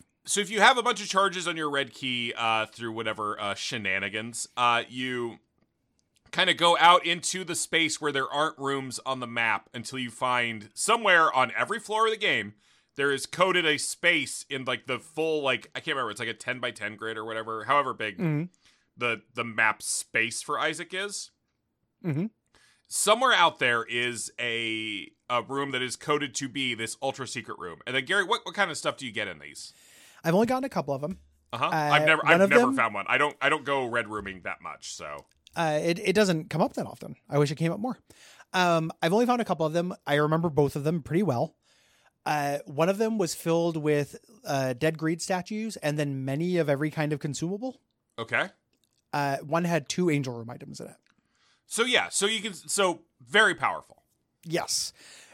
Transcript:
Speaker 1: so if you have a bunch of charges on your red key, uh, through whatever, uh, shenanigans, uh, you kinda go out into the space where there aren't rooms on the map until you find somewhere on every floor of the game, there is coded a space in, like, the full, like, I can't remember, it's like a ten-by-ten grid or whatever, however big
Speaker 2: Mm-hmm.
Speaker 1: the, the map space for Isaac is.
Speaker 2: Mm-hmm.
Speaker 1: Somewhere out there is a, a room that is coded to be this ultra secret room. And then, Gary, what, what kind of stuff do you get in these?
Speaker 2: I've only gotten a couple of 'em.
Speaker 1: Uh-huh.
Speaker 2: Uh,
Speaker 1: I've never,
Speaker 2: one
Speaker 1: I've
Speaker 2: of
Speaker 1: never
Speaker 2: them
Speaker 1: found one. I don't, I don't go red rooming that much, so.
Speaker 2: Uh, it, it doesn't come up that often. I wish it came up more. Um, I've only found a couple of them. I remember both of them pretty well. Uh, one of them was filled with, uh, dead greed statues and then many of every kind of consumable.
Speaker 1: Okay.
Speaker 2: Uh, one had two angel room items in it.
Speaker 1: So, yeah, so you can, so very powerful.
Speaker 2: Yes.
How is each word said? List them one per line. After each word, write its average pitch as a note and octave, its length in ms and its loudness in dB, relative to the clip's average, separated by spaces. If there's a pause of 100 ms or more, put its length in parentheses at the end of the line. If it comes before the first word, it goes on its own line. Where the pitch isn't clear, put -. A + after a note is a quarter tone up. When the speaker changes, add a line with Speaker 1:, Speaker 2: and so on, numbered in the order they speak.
(260)
Speaker 1:
so G3 160 -2
if F#3 80 -4
you G#3 120 2
have B3 180 8
a A3+ 40 2
bunch A3+ 160 0
of G3+ 80 -10
charges F#3 400 0
on E3+ 80 -2
your D3+ 140 -2
red C#3 240 -2
key, A#2+ 420 -4
uh, A2+ 300 2
through A2+ 280 -10
whatever, G#2+ 460 -4
uh, G2+ 140 -2
shenanigans, G2+ 960 -4 (100)
uh, A#2+ 320 4
you B2 480 -6 (920)
kinda F3+ 240 2
go E3+ 240 6
out E3+ 260 8
into F3 380 -4
the E3+ 100 -6
space D#3 480 -2
where D3+ 100 -2
there C3+ 160 -2
aren't D3+ 300 -2
rooms C3+ 480 -4
on C3 140 -4
the B2 80 -8
map A#2 480 0
until B2+ 240 -10
you B2 100 -6
find A#2 640 -2
somewhere G3 580 6
on B2+ 240 2
every B2 240 -2
floor G#3+ 280 0
of A3 60 2
the A3 40 -6
game, C3 380 0 (400)
there C#3 160 2
is C3+ 160 -2
coded F3+ 380 2
a D3+ 120 4
space - 720 0
in, C3 160 -6
like, B2+ 220 -4
the B2+ 100 -2
full, D#3 460 -2
like, B2+ 320 0
I C3 60 -8
can't D#3 140 -4
remember, B2+ 140 -2
it's G2+ 100 -8
like A2+ 80 -4
a A2+ 60 -4
ten-by-ten A#2 640 -6
grid A2 200 -8
or A2 100 -8
whatever, A2 400 -6
however C3+ 280 2
big G#2 240 -6
Speaker 2:
Mm-hmm. D#3 280 -2 (520)
Speaker 1:
the, A#2 240 -2 (140)
the A#2+ 80 -4
map A2 400 0
space - 580 -4
for D3 180 -4
Isaac D#3+ 360 -4
is. G3 340 -8 (720)
Speaker 2:
Mm-hmm. E3 220 -2 (640)
Speaker 1:
Somewhere A#3 460 2
out E3+ 260 4
there A#2+ 240 2
is A#2+ 560 -4
a, A2 720 -4 (200)
a A#2+ 120 0
room C#3 300 -6
that B2+ 100 -2
is B2+ 140 -6
coded D3 400 -2
to C#3 120 -4
be B2+ 280 -4
this A2+ 260 -8
ultra C3+ 260 -4
secret A#2 300 -10
room. E2 300 -12
And B2 80 -2
then, C3 100 0
Gary, F#3+ 180 0
what, G3 220 -2
what F3 100 -10
kind G3 140 0
of D3 80 -8
stuff C#3+ 200 -2
do C#3 80 -12
you A#2+ 60 -8
get G#2 160 -4
in E2+ 120 -10
these? - 340 -18 (500)
Speaker 2:
I've E3 120 2
only G#3+ 120 4
gotten B3+ 180 -2
a C4 40 -4
couple C#3+ 240 -4
of C3+ 100 -8
'em. E3 140 -6 (340)
Speaker 1:
Uh-huh. A#2+ 140 -4
Speaker 2:
Uh, D#3+ 60 0
Speaker 1:
I've D3+ 340 4
never, D#3 160 6
Speaker 2:
one D#3 120 6
Speaker 1:
I've F3 80 8
Speaker 2:
of G3 80 6
Speaker 1:
never A#3+ 180 8
Speaker 2:
them C4+ 80 2
Speaker 1:
found A#2 180 2
one. G2+ 160 -4
I B2 80 4
don't, C#3+ 240 2
I C#3 80 4
don't D3 160 0
go C3+ 200 0
red A#2 220 -2
rooming G2 360 -8
that F#2+ 180 -10
much, D#2 320 -12
so. D2 320 -12 (300)
Speaker 2:
Uh, D#3 260 0
it, E3+ 180 0
it F#3 140 0
doesn't F#3 360 2
come D#3+ 120 0
up B3+ 120 0
that F#3 120 -6
often. - 300 -14 (140)
I C#3+ 100 0
wish D3 120 4
it D3+ 40 -6
came E3 160 0
up F#3 80 -4
more. A#3 180 -4 (560)
Um, E3+ 380 2 (100)
I've E3 120 2
only A#3 120 4
found A#3+ 160 2
a G#3+ 40 -4
couple D#3+ 200 -2
of D#3 80 -2
them. F3 220 -2 (100)
I C#3+ 100 2
remember D#3+ 340 2
both C#3+ 260 2
of D3 80 -4
them D#3+ 180 0
pretty E3 220 0
well. D3 320 0 (720)
Uh, C#3+ 400 0
one D#3+ 240 2
of G3 80 2
them A3 200 0
was F#3 160 0
filled E3+ 440 2
with, D3 380 0 (300)
uh, C3+ 280 0
dead D#3 240 0
greed D#3+ 240 -2
statues G#3 560 -4
and D3+ 200 -2
then C#3 280 -2
many E3 320 0
of D3+ 120 2
every D3 220 2
kind D3+ 220 -2
of C#3+ 60 -4
consumable. F#3+ 600 -6 (400)
Speaker 1:
Okay. D#3+ 300 0 (640)
Speaker 2:
Uh, C#3 240 0
one D#3 260 -2
had E3+ 260 0
two F3+ 200 0
angel C#3+ 260 0
room A#2 140 -10
items - 300 -12
in - 80 -12
it. - 80 -20 (720)
Speaker 1:
So, - 160 0
yeah, G#3 260 2
so - 160 0
you G#3+ 160 0
can, G3+ 120 -6
so E3+ 480 0 (240)
very F#3 300 4
powerful. F#2 480 -4 (400)
Speaker 2:
Yes. - 480 -4 (420)